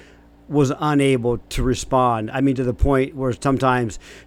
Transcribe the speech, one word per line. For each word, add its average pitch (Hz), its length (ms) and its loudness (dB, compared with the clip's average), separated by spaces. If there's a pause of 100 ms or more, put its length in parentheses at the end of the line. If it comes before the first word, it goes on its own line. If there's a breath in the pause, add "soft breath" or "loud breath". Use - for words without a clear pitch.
(500 soft breath)
was 143 280 2
unable 135 600 2
to - 260 -6
respond. 120 680 0
I 135 100 -4
mean, 139 140 2
to 127 100 -2
the 123 80 -2
point 139 420 2
where 131 160 -2
sometimes 127 680 0 (300 loud breath)